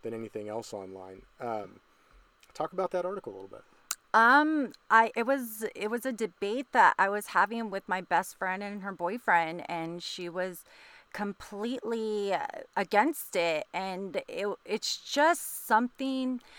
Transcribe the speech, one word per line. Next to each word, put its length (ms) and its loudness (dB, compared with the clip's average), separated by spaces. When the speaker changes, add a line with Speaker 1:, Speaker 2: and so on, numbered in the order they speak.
Speaker 1:
than 140 -8
anything 340 -10
else 240 -8
online. 480 -12
Um, 420 -6
talk 180 -6
about 180 -2
that 140 -2
article 280 -8
a 20 -14
little 140 -14
bit. 120 -18
Speaker 2:
Um, 640 6
I, 260 8
it 120 0
was, 360 -2
it 160 -4
was 160 -4
a 40 -2
debate 600 -4
that 260 8
I 120 4
was 180 -4
having 420 2
with 180 -6
my 140 -2
best 380 0
friend 240 -4
and 180 -8
her 100 -8
boyfriend, 800 2
and 320 -6
she 280 -8
was 340 -6
completely, 1200 -4
uh, 140 -2
against 600 2
it. 360 2
And 560 -6
it, 200 -4
it's 320 -4
just 720 0
something 720 0